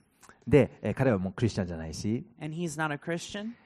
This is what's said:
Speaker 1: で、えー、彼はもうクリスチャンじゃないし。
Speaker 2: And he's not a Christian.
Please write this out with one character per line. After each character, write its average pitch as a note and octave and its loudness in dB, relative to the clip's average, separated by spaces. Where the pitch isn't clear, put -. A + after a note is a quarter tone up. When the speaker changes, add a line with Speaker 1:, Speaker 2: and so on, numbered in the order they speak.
Speaker 1:
で、 B2 6
え G#2+ -2
ー、 - 0
彼 C3 2
は G2 4
も F#2 -2
う F#2 -10
ク - -4
リ A2 4
ス - -10
チ G#2+ -2
ャ - 2
ン F2 -4
じ F2 -6
ゃ - -8
な D#2+ -8
い D#2+ -8
し。 A2 -4
Speaker 2:
And D#3 -8
he's E3 -6
not D#3 -2
a C#3+ -4
Christian. G3+ -8